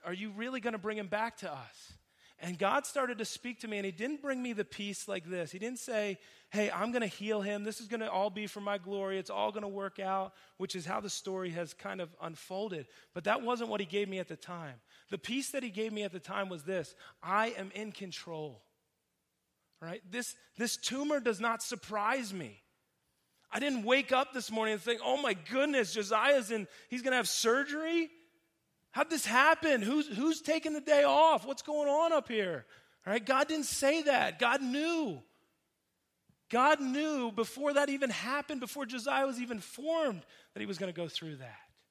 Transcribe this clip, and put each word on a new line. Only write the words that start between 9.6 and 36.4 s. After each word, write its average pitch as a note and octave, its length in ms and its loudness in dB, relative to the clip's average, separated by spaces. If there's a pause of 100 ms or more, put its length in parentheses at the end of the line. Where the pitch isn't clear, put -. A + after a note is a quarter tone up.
work G3 320 -6
out," F#3+ 340 -2 (240)
which F#3+ 180 -6
is E3+ 100 -8
how G3 140 0
the G3+ 100 -6
story F#3 420 -4
has E3 240 -6
kind F#3+ 260 -8
of E3 80 -8 (100)
unfolded. E3+ 680 -6 (260)
But E3+ 120 -6
that A3 180 2
wasn't A#3 260 0
what G#3 100 -2
he G3+ 60 -2
gave G3 240 -2
me F#3+ 80 -6
at F3+ 100 -6
the D#3+ 80 -10
time. D#3 460 -12 (280)
The G3 100 -6
peace B3+ 320 -4
that C#4 100 -4
he B3 80 -6
gave G#3+ 240 -4
me G#3+ 80 -4
at G3 100 -4
the F#3 80 -10
time F#3+ 300 -4
was E3 140 -8
this: F3 320 -4 (260)
"I G3+ 280 2
am G3 260 -8
in G#3 160 -8
control." D#3 720 -10 (1160)
Right? E3 220 -10 (100)
This, A#3+ 240 -6 (220)
this A3+ 200 0
tumor C#4+ 420 0
does A3 200 0
not A3+ 240 0
surprise G#3+ 680 -2
me. C3 300 -8 (880)
I - 80 -2
didn't C4 240 0
wake B3+ 280 4
up C4+ 200 4
this B3+ 200 -6
morning A3 220 2
and G3 80 -4
think, A#3 220 -2
"Oh B3+ 140 2
my C4+ 160 2
goodness, A#3+ 600 2
Josiah's A3 580 4
in, G#3+ 160 -2 (220)
he's B3 120 -6
gonna B3+ 140 2
have A3+ 140 2
surgery? D4 800 2 (840)
How'd D#4 180 2
this D#4+ 160 -2
happen? C#4 560 6
Who's, C#4+ 240 2
who's D4 360 0
taking D#4 320 0
the D4+ 80 -4
day D4 220 6
off? C#4 420 8
What's C4+ 180 -6
going D4 260 0
on E4 240 4
up D4 140 2
here?" F#3 380 -2 (420)
All G3 60 2
right? A3+ 120 0
God C4+ 220 4
didn't D#4 180 0
say D4+ 380 2
that. B3 340 4
God B3 240 4
knew. C#4 600 -2 (1300)